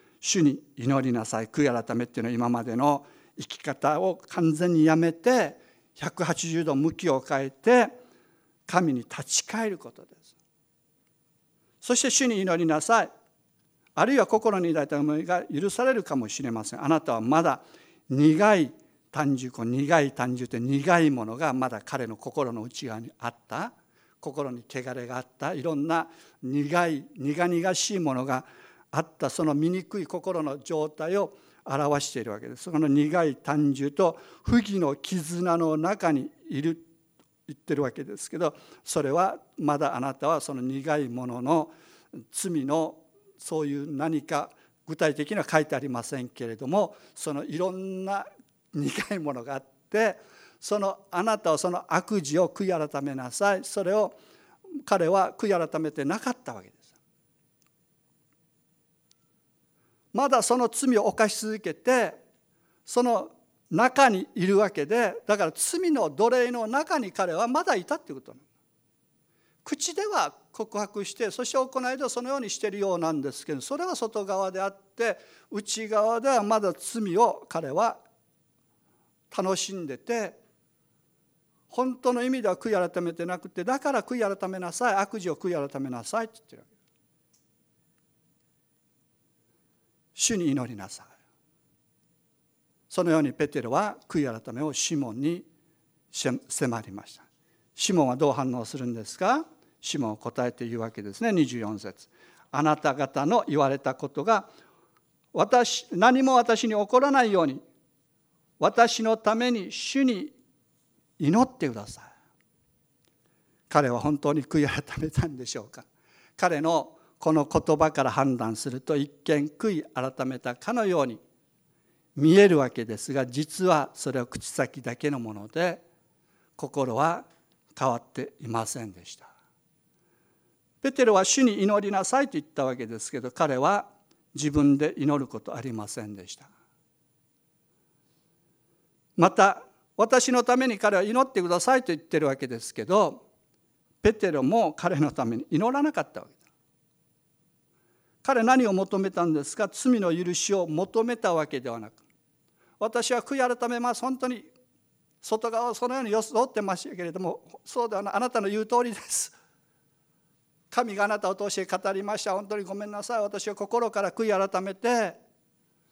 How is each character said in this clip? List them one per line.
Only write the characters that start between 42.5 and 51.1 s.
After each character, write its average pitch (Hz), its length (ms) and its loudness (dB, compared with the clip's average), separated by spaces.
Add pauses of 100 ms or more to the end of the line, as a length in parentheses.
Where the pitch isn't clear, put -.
の、 156 320 -2 (400)
そ 156 280 -6
う - 20 -4
い 143 80 -4
う 147 200 -8
何 151 280 -2
か、 147 260 -4 (380)
具 160 80 -8
体 156 200 2
的 147 160 -6
に 208 60 -2
は 160 120 -2
書 160 100 4
い 151 60 2
て 151 100 -6
あ 131 40 -2
り 139 80 -6
ま 120 160 -4
せ 135 180 -8
ん 123 60 -8
け 120 200 -10
れ 113 80 -8
ど 127 120 -10
も、 180 280 2 (180)
そ - 200 -8
の 143 120 -6
い 147 120 -8
ろ 185 140 -2
ん 190 320 -10
な 196 220 -6 (480)
苦 147 400 -4
い 190 60 -6
も 147 140 -6
の 123 100 -10
が 139 120 -8
あ - 20 -6
っ 131 60 -10 (260)
て、 214 280 2 (420)
そ 208 200 -2
の、 196 180 -2 (140)